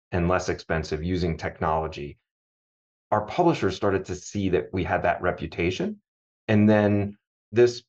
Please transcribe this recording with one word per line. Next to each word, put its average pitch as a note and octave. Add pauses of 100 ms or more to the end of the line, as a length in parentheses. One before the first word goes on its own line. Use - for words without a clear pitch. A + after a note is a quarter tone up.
(120)
and F2
less F2+
expensive D#2+
using E2+
technology. D#2 (920)
Our G#2+
publishers C#3+
started F#2+
to F2+
see G2
that E2+
we F2+
had F2
that F2
reputation. F2+ (460)
And G#2+
then G#2 (340)
this A#2+